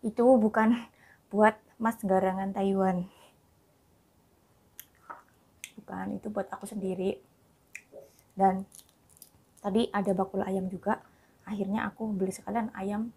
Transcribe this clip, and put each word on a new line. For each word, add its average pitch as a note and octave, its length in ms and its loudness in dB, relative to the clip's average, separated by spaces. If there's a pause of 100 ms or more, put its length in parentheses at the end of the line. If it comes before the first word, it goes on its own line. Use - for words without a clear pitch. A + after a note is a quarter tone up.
Itu A#3+ 320 6
bukan A3 480 4 (480)
buat G#3+ 240 6 (240)
mas A3+ 240 -2
garangan F#3+ 480 0
Taiwan. F#3+ 560 0 (2750)
Bukan, G3 400 -10
itu G#3+ 80 -10
buat G#3 240 -6
aku - 160 -14
sendiri. F#3+ 480 -4 (1200)
Dan F#3+ 320 2 (960)
tadi G#3+ 240 0
ada G3+ 240 0
bakul F#3+ 320 -2
ayam F#3+ 240 -4
juga. F#3+ 320 -4 (400)
Akhirnya G3+ 480 -4
aku A3 240 -10
beli F#3+ 160 0
sekalian G#3+ 480 -4
ayam G#3 400 -6